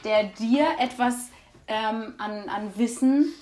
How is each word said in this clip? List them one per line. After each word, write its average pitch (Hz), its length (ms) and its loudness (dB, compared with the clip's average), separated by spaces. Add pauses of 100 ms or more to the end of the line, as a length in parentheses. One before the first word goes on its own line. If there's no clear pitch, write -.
der 214 200 2
dir 233 440 2 (100)
etwas, 247 360 0 (580)
ähm, 220 460 -4
an, 208 300 -8
an 202 280 -6
Wissen 262 640 2